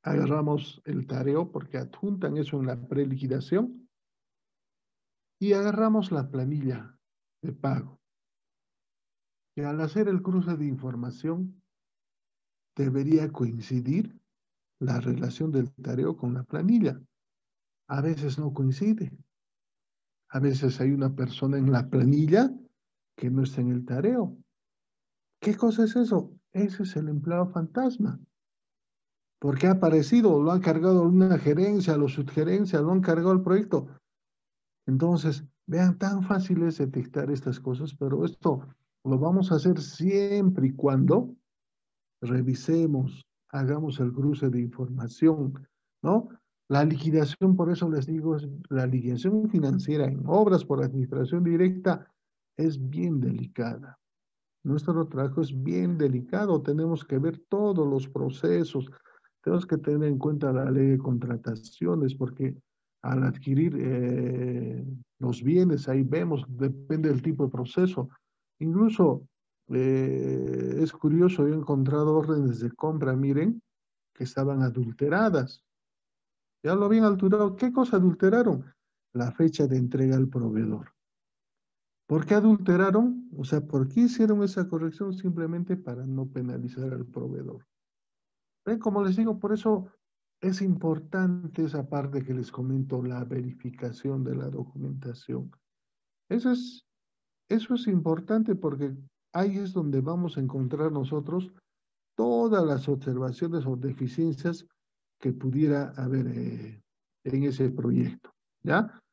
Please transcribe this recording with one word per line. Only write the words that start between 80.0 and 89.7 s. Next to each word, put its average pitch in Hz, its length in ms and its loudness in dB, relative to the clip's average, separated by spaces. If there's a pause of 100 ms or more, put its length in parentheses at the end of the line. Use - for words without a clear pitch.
al 131 120 2
proveedor. 110 640 -4 (1160)
¿Por 147 180 0
qué 202 80 4
adulteraron? 208 1000 4
O 143 80 -6
sea, 151 160 0
¿por 139 260 0
qué 226 140 0
hicieron 220 420 4
esa 190 260 -2
corrección? 165 440 -4
Simplemente 175 640 -4
para 127 280 -10
no 131 220 -4
penalizar 127 640 -8
al 123 140 -8
proveedor. 127 580 -12 (1000)
¿Ven? 220 140 -2
Como 202 240 0
les 185 100 2
digo, 220 240 0
por 208 140 -2
eso 214 340 0 (540)